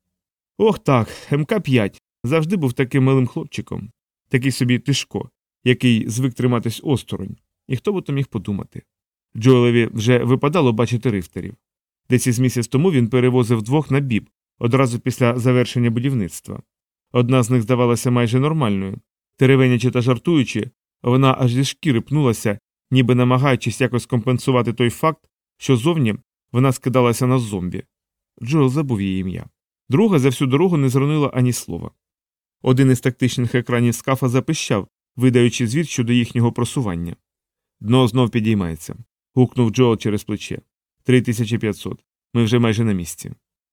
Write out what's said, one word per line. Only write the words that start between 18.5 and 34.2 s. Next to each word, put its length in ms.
Теревенячи 540
та 100
жартуючи, 720
вона 360
аж 140
зі 100
шкіри 380
пнулася, 580
ніби 240
намагаючись 640
якось 240
компенсувати 680
той 160
факт, 400
що 200
зовні 380
вона 200
скидалася 560
на 120
зомбі. 440
Джоел 260
забув 320
її 200
ім'я. 240
Друга 300
за 100
всю 180
дорогу 300
не 120
зронила 380
ані 260
слова. 380
Один 300
із 100
тактичних 540
екранів 400
скафа 340